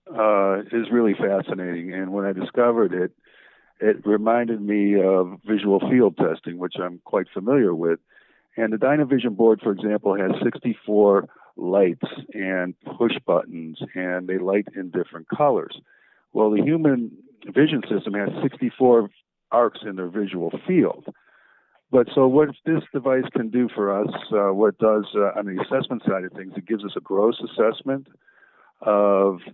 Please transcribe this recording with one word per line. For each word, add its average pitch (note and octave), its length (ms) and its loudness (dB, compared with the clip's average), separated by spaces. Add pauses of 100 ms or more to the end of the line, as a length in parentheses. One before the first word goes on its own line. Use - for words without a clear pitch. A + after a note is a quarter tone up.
(140)
uh, G2+ 480 2 (100)
is A2+ 200 -4
really A2+ 240 2
fascinating. F#2 800 -4
And F#2 180 -8
when G2+ 140 -4
I G2 80 -4
discovered A#2 600 0
it, F2+ 200 -4 (680)
it - 260 0
reminded A2 560 0
me G2+ 400 2
of F#2 420 2
visual G2+ 360 2
field G#2 380 2
testing, F2 420 -4
which F2+ 200 -8
I'm F2 240 -8
quite F#2+ 300 -4
familiar G#2 400 2
with. E2 260 -2 (560)
And A2 160 -2
the A2 60 -4
Dynavision B2+ 580 0
board, A2 280 4
for G#2+ 80 0
example, G2+ 440 -2
has F#2+ 160 0 (120)
sixty-four G#2 840 2 (260)
lights F2+ 500 0 (280)
and F#2 420 -4 (220)
push A2+ 160 0 (120)
buttons, E2 560 -4 (140)
and F2+ 320 -6
they F#2 100 -2
light G2 380 -2
in F2+ 160 -10
different E2+ 380 -6
colors. C3 500 -2 (540)
Well, G#2+ 180 2
the G#2+ 100 2
human C#3+ 500 0 (360)
vision C#3+ 420 2
system G#2 240 -2
has G2+ 160 -2 (140)
sixty-four B2 680 2 (440)
arcs A#2 300 0
in G2 140 -10
their F#2 100 -6
visual F2+ 420 -4 (160)
field. E3 400 0 (840)
But A#2+ 240 4
so C3+ 100 6
what C#3 240 4 (160)
this D#3+ 180 0 (100)
device C3 400 0
can A#2 160 -2
do B2 260 0
for G2+ 160 -2
us, G2+ 160 -2 (240)
uh, G2+ 220 2
what G#2 220 2
it - 20 -20
does, G#2+ 360 2
uh, G2+ 240 0
on G#2 80 -4
the F#2 160 -6
assessment C3 460 -4
side F#2+ 160 -2
of F#2 80 -10
things, F#2 240 -16
it F#2 100 -12
gives G#2 200 -6
us F#2+ 100 -10
a F2+ 60 -6
gross G#2 400 2
assessment A#2+ 680 -2 (720)
of G2+ 600 2 (120)